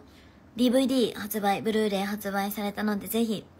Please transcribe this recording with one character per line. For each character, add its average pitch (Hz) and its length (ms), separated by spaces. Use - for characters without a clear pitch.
デ 247 100
ィ - 40
ー - 20
ブ 262 80
イ 269 80
デ 269 80
ィ 240 180
ー - 20
発 208 260
売、 196 200
ブ 202 120
ル 214 140
ー - 20
レ 196 100
イ 190 40
発 202 280
売 196 220
さ 214 100
れ 202 80
た 208 120
の 214 140
で、 185 100
ぜ 226 180
ひ 208 180